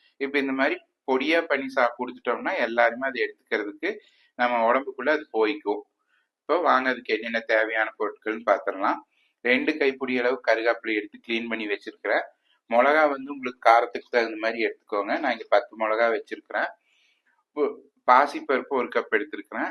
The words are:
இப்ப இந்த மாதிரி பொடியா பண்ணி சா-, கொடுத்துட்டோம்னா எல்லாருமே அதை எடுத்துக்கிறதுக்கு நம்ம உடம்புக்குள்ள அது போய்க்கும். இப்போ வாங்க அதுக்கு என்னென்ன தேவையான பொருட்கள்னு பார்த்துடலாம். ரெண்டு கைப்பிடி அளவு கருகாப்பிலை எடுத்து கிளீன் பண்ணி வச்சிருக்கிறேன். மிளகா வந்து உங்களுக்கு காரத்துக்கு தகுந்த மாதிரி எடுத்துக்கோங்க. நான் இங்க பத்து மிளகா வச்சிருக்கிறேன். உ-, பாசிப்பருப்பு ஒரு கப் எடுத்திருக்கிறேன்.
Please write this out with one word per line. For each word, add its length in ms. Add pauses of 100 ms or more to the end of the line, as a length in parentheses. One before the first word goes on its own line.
(160)
இப்ப 220
இந்த 140
மாதிரி 240 (300)
பொடியா 360
பண்ணி 320
சா-, 240
கொடுத்துட்டோம்னா 600
எல்லாருமே 480
அதை 160
எடுத்துக்கிறதுக்கு 720 (400)
நம்ம 260 (100)
உடம்புக்குள்ள 400
அது 220
போய்க்கும். 500 (580)
இப்போ 200
வாங்க 300
அதுக்கு 240
என்னென்ன 260
தேவையான 480 (100)
பொருட்கள்னு 480
பார்த்துடலாம். 540 (440)
ரெண்டு 320
கைப்பிடி 420
அளவு 180 (100)
கருகாப்பிலை 480
எடுத்து 320
கிளீன் 220
பண்ணி 180
வச்சிருக்கிறேன். 580 (460)
மிளகா 400
வந்து 220
உங்களுக்கு 280 (100)
காரத்துக்கு 400
தகுந்த 300
மாதிரி 260
எடுத்துக்கோங்க. 520
நான் 140
இங்க 160
பத்து 300
மிளகா 320
வச்சிருக்கிறேன். 600 (840)
உ-, 180 (320)
பாசிப்பருப்பு 720
ஒரு 80
கப் 280
எடுத்திருக்கிறேன். 540